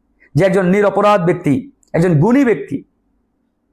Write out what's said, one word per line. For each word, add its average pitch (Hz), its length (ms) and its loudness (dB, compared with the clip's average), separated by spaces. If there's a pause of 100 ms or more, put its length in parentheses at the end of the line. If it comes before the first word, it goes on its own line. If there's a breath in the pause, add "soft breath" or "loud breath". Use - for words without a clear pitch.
(340 soft breath)
যে 156 100 2
একজন 190 220 0
নিরপরাধ 202 580 0
ব্যক্তি, 165 460 -2 (220)
একজন 175 220 0
গুণী 233 300 2
ব্যক্তি, - 380 -4 (920)